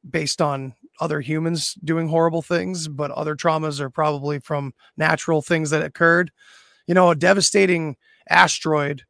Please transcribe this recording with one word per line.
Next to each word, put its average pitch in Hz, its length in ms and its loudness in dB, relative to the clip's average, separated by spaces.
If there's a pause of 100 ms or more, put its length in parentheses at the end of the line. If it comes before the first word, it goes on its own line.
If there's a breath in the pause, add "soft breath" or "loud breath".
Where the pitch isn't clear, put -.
based 156 320 -4
on 135 340 -2 (260)
other 151 200 -4
humans 156 600 -4
doing 165 240 -2
horrible 165 360 0
things, 175 440 -4
but 147 240 -8
other 151 240 -4
traumas 156 460 -2
are 139 100 -6
probably 147 480 -2
from 139 360 -6 (220 soft breath)
natural 156 460 0
things 160 280 0
that 151 120 0
occurred. 170 480 2 (560 soft breath)
You 170 80 0
know, 180 160 6
a 165 60 2
devastating 175 800 2 (320 soft breath)
asteroid 151 800 2